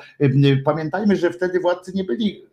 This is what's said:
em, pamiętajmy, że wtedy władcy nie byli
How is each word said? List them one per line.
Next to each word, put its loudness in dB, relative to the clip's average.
em, 4
pamiętajmy, 0
że 0
wtedy -2
władcy -2
nie -4
byli -4